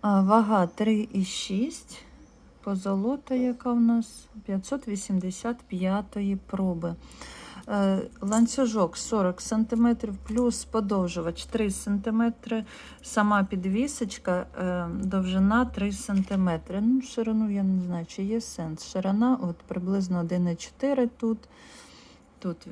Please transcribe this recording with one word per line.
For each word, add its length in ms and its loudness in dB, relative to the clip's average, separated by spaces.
А, 220 6
вага 440 6
три 460 0
і 120 0
шість. 800 -6
Позолота, 720 -2
яка 380 0
в 80 4
нас 480 2
п'ятсот 420 -4
вісімдесят 680 -2
п'ятої 680 -2
проби. 580 -4
Е, 300 2
ланцюжок 760 2
сорок 440 0
сантиметрів, 760 0
плюс 480 -2
подовжувач 800 -2
три 260 -2
сантиметри. 920 0
Сама 420 2
підвісочка, 1000 -2
е, 300 -2
довжина 600 4
три 280 -2
сантиметри. 880 0
Ну, 220 4
ширину 480 0
я 120 0
не 200 2
знаю, 240 -4
чи 160 -8
є 180 -2
сенс. 520 -8
Ширина 500 2
от 140 -4
приблизно 640 -2
один 280 0
і 80 -2
чотири 500 0
тут. 320 -2
Тут, 340 -8